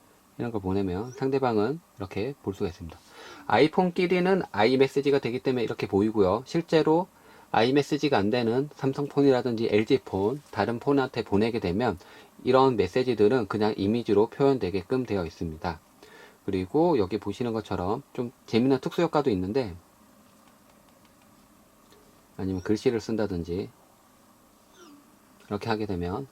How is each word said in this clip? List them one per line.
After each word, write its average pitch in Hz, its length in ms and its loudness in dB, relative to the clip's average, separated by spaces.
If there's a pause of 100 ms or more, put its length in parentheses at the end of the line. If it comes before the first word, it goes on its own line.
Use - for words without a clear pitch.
(380)
이런 120 140 -6
걸 107 80 -6
보내면 95 500 -4
상대방은 131 680 0 (180)
이렇게 104 360 -8 (100)
볼 98 100 -6
수가 101 140 -4
있습니다. 82 280 -12 (520)
아이폰끼리는 180 920 2 (100)
아이메시지가 135 640 2
되기 127 220 -4
때문에 123 240 -2
이렇게 117 240 -4
보이고요. 104 580 2
실제로 165 640 0 (440)
아이메시지가 139 640 2
안 101 140 2
되는 123 460 0
삼성폰이라든지 135 960 0
엘지 110 320 2
폰, 107 360 -2 (120)
다른 113 260 -2
폰한테 131 460 0
보내게 110 340 0
되면 98 400 -2 (460)
이런 131 320 4
메시지들은 113 720 2
그냥 107 280 0
이미지로 107 520 2
표현되게끔 123 760 0
되어 98 220 -2
있습니다. 80 540 -8 (640)
그리고 131 520 2
여기 101 200 0
보시는 113 340 -6
것처럼 104 500 -4 (100)
좀 123 180 -6 (160)
재밌는 131 340 2
특수 170 220 -4
효과도 147 280 0
있는데, 98 440 -2 (2500)
아니면 95 260 -6
글씨를 113 380 0
쓴다든지 98 680 -4 (1800)
이렇게 104 200 -6
하게 110 180 -2
되면 95 460 -6